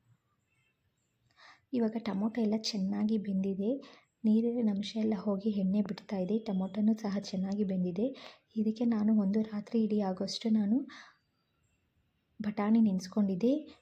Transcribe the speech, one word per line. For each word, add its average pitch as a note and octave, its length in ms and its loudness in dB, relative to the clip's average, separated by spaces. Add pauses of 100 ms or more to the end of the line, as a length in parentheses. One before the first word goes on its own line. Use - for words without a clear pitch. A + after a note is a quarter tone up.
(1700)
ಇವಾಗ A#3 280 0
ಟೊಮೊಟೊ G#3+ 400 -2
ಎಲ್ಲ G#3+ 220 2
ಚೆನ್ನಾಗಿ G#3 560 0
ಬೆಂದಿದೆ, G3 520 0 (540)
ನೀರಿನ A3+ 460 4
ಅಂಶ G3 260 -4
ಎಲ್ಲ A3 220 0
ಹೋಗಿ G3+ 360 -2
ಎಣ್ಣೆ G3 280 2
ಬಿಡ್ತಾ G3+ 360 -6
ಇದೆ. F#3 220 0
ಟೊಮೊಟೊನೂ G3 560 0
ಸಹ G3+ 260 -4
ಚೆನ್ನಾಗಿ G3 420 -2
ಬೆಂದಿದೆ. F#3 420 0 (500)
ಇದಕ್ಕೆ A3 280 0
ನಾನು A3 340 2
ಒಂದು G3+ 240 2
ರಾತ್ರಿ G#3 380 -4
ಇಡೀ G#3+ 200 2
ಆಗೋಷ್ಟು G3 500 -4
ನಾನು G#3+ 260 4 (1600)
ಬಟಾಣಿ G#3+ 400 2
ನೆನೆಸ್ಕೊಂಡಿದ್ದೆ. G3 680 2 (320)